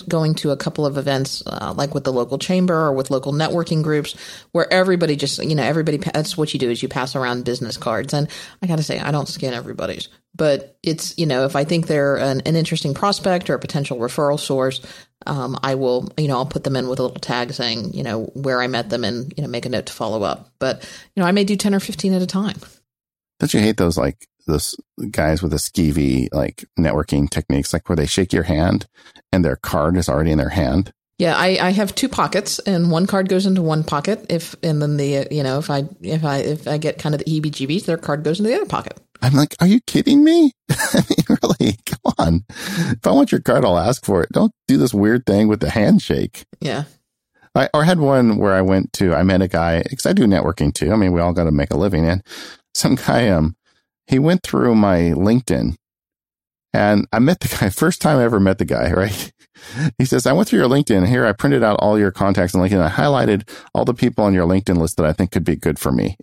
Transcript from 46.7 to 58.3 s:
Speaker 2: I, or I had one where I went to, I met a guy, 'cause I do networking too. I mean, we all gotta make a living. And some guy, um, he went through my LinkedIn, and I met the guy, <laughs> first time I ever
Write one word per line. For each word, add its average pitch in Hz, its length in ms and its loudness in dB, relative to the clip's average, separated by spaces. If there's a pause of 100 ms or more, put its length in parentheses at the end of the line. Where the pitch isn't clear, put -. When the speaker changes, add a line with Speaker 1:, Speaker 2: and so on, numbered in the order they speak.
Speaker 2:
I, 135 200 2
or 151 80 4
I - 20 4
had 175 160 4
one 127 380 4
where 98 160 4
I 95 80 4
went 95 320 2
to, 90 200 2
I 76 80 2
met 95 200 4
a 92 60 0
guy, 85 420 0
'cause - 160 -4
I 185 80 2
do 196 120 4
networking 80 460 2
too. - 200 -2
I 110 40 2
mean, 92 160 2
we 87 80 2
all 87 140 2
gotta 82 180 2
make 71 180 0
a 69 60 -2
living. 82 300 2
And 90 160 0 (520)
some - 220 0
guy, 123 320 2
um, 82 260 2 (540)
he 131 100 2
went 165 240 2
through 123 320 2
my 101 240 4 (160)
LinkedIn, 87 640 0 (960)
and 104 380 2
I 113 80 2
met 156 200 4
the - 80 -2
guy, - 220 0
<laughs> - 0 -
first - 320 0
time 151 160 4
I 120 60 4
ever 110 160 4